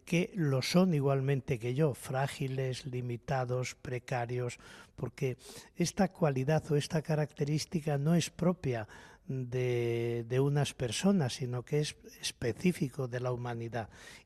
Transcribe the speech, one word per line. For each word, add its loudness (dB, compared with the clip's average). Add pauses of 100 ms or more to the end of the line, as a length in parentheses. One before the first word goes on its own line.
que 0
lo 2
son 4
igualmente 2
que -2
yo, 4
frágiles, -4
limitados, -4
precarios, -4 (340)
porque -4 (360)
esta 0
cualidad 2
o 4
esta 0
característica 0
no 4
es 2
propia 0 (400)
de, 0
de 2
unas 2
personas, 2
sino -4
que 0
es -2 (240)
específico -2
de -4
la 0
humanidad. -6 (360)